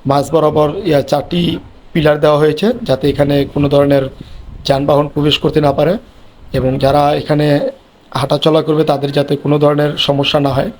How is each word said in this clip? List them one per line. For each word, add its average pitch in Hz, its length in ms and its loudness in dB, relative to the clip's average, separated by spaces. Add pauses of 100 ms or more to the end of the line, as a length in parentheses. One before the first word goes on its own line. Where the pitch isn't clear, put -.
মাঝ 139 240 0
বরাবর, 151 420 2 (120)
ইয়া, 147 160 2
চারটি 165 580 -2 (340)
পিলার 151 260 2
দেওয়া 151 180 4
হয়েছে, 156 340 2 (120)
যাতে 139 260 0
এখানে 143 360 0
কোনো 143 240 -2
ধরনের 143 400 2 (540)
যানবাহন 143 440 2
প্রবেশ 147 300 0
করতে 156 240 0
না 143 120 2
পারে 165 240 0 (560)
এবং 131 240 -2
যারা 143 360 2
এখানে 147 460 0 (540)
হাঁটাচলা 147 480 0
করবে, 156 220 0
তাদের 143 280 -2
যাতে 143 240 -2
কোনো 147 240 0
ধরনের 147 380 0
সমস্যা 143 420 0
না 139 100 0
হয়। 143 300 -2